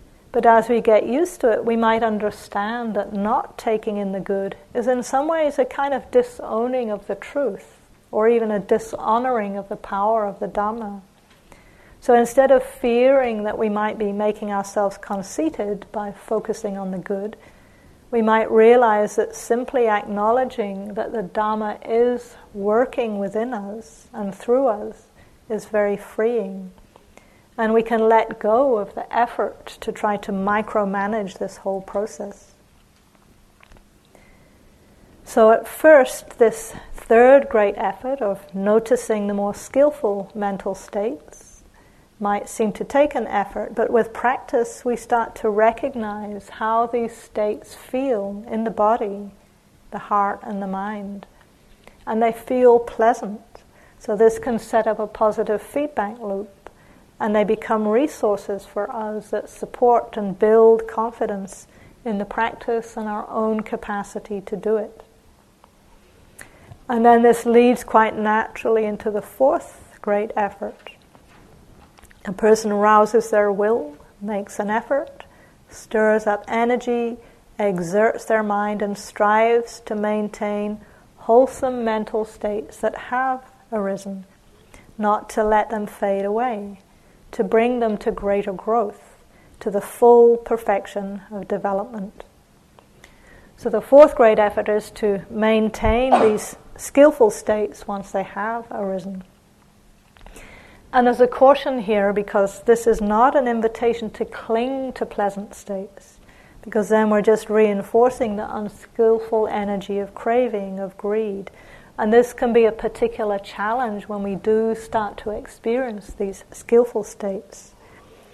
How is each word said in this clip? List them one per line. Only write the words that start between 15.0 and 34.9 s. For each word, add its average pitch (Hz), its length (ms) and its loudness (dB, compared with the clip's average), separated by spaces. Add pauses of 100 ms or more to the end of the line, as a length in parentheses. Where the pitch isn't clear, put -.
by 208 200 -8
focusing 208 640 -6
on 190 140 -8
the 190 60 -6
good, 202 380 -8 (760)
we 233 140 0
might 220 260 2
realize 220 680 6
that - 180 -2
simply 240 520 -2
acknowledging 208 1080 -2
that - 160 -6
the 220 100 -4
Dhamma 214 640 -4
is 240 500 0 (200)
working 220 640 0
within 214 340 -4
us 208 600 -12
and 196 200 -8
through 254 340 0
us 214 400 -6 (420)
is 208 160 -6
very 202 320 0
freeing. 196 720 -4 (840)
And 220 180 0
we 226 100 4
can 220 240 0
let 226 320 2
go 233 380 2
of 202 180 -6
the - 200 -10
effort - 680 -4
to 220 100 -6
try 208 260 -2
to 202 140 -10
micromanage 202 1040 -2
this 196 200 -8
whole 190 240 -6
process. 202 720 -10 (2750)